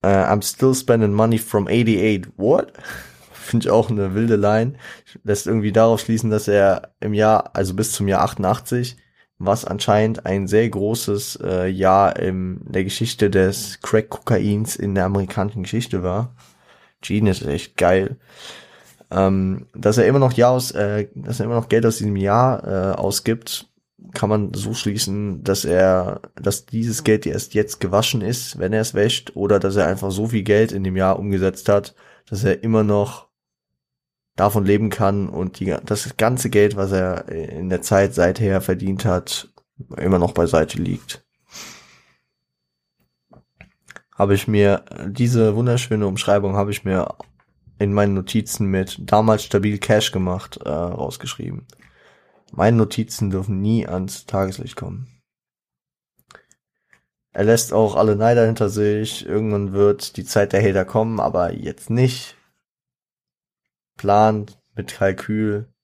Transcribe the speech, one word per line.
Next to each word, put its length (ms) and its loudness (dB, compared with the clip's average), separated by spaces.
Äh, 60 2
"I'm 340 2
still 320 0
spending 380 2
money 260 2
from 300 -2
eighty-eight". 720 2
What? 400 0
<laughs> 540 -20
Find 320 -2
ich 60 0
auch 200 4
eine 240 -2
wilde 220 2
Line. 380 2
Lässt 240 -2
irgendwie 240 0
darauf 300 4
schließen, 300 -2
dass 180 0
er 500 4
im 160 -4
Jahr, 400 4
also 200 -2
bis 180 -2
zum 160 -2
Jahr 140 2
achtundachtzig, 720 -2
was 260 0
anscheinend 600 0
ein 220 -2
sehr 200 2
großes, 760 -4
äh, 260 -2
Jahr 500 4
in 460 -4
der 180 -2
Geschichte 480 0
des 520 0
Crack-Kokains 920 -2
in 220 -2
der 80 2
amerikanischen 580 -2
Geschichte 400 -4
war. 320 -4
Genius, 400 0
echt 340 -6
geil. 400 2
Ähm, 600 0
dass 240 2
er 80 6
immer 120 4
noch 140 4
Jahr 180 4
aus, 220 -2
äh, 420 -2
dass 240 -10
er 80 -2
immer 80 -4
noch 140 -2
Geld 180 4
aus 120 2
diesem 180 -2
Jahr, 500 2
äh, 300 -2
ausgibt, 720 -4
kann 160 -2
man 260 0
so 200 -6
schließen, 720 -4
dass 200 0
er, 560 2
dass 320 -4
dieses 380 -4
Geld 220 2
erst 280 -6
jetzt 240 0
gewaschen 440 0
ist, 360 -8
wenn 140 -2
er 80 0
es 140 -4
wäscht, 420 -2
oder 240 2
dass 160 -2
er 100 2
einfach 240 -2
so 160 -2
viel 160 -2
Geld 300 4
in 100 -4
dem 140 -2
Jahr 240 2
umgesetzt 480 -2
hat, 260 0
dass 140 -6
er 220 0
immer 180 2
noch 440 0
davon 320 2
leben 240 2
kann 400 0
und 300 -6
die, 140 -2
das 320 -6
ganze 320 0
Geld, 260 4
was 160 -2
er 360 -2
in 420 -8
der 100 0
Zeit 320 2
seither 480 2
verdient 460 -2
hat, 420 -2
immer 220 2
noch 140 2
beiseite 440 2
liegt. 480 -6
Habe 200 2
ich 120 -2
mir, 380 2
diese 500 2
wunderschöne 500 0
Umschreibung 480 0
habe 160 0
ich 140 -6
mir 300 -2
in 160 0
meinen 180 2
Notizen 540 -2
mit 340 -2
"damals 420 2
stabil 360 -2
Cash 340 0
gemacht", 460 -4
äh, 100 -10
rausgeschrieben. 960 -8
Meine 240 4
Notizen 540 -2
dürfen 320 -4
nie 240 0
ans 400 -8
Tageslicht 500 -6
kommen. 320 -12
Er 120 -2
lässt 280 2
auch 240 2
alle 200 2
Neider 280 4
hinter 240 0
sich. 580 -2
Irgendwann 460 -2
wird 460 0
die 60 -10
Zeit 280 0
der 100 2
Hater 220 2
kommen, 360 -2
aber 340 -2
jetzt 360 -12
nicht. 460 0
Plant 600 2
mit 140 -10
Kalkül. 800 -2